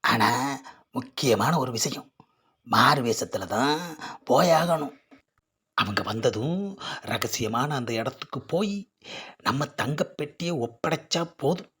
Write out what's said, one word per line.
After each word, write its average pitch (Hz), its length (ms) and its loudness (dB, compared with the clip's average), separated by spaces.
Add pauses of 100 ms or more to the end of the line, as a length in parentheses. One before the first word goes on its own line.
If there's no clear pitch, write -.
ஆனா 110 260 4 (640)
முக்கியமான 123 680 0
ஒரு 127 120 -2
விஷயம், - 360 -4 (600)
மாறு 131 360 6
வேஷத்துல 113 440 -2
தான் 139 320 2 (460)
போயாகணும். 165 720 4 (840)
அவங்க 101 260 0
வந்ததும் 117 560 0 (460)
ரகசியமான 117 680 -2
அந்த 120 180 -2
இடத்துக்கு - 520 -4
போய் 202 280 0 (680)
நம்ம 139 240 0 (140)
தங்கப்பெட்டியை 151 760 -4
ஒப்படைச்சா 156 640 -2 (120)
போதும். - 460 -2